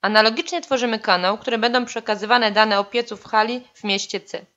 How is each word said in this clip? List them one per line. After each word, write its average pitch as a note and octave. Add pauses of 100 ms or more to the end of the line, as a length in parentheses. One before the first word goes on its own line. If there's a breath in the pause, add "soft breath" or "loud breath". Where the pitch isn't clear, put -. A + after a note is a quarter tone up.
Analogicznie A3
tworzymy A#3+
kanał, F#3+
który A#3
będą A#3+
przekazywane A3
dane G#3+
o G3+
piecu A#3
w -
hali A3+
w -
mieście G3
C. - (100)